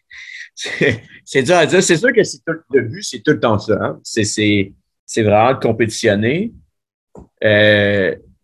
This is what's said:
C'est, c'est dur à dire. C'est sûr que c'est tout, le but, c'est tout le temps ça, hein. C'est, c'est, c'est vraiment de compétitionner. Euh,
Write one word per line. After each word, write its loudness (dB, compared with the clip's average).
C'est, -2
c'est -2
dur 2
à 4
dire. 2
C'est 2
sûr 0
que 4
c'est -6
tout, -8
le 2
but, -10
c'est -12
tout 0
le 0
temps 2
ça, -2
hein. -6
C'est, -4
c'est, 0
c'est -4
vraiment 4
de -4
compétitionner. -2
Euh, 2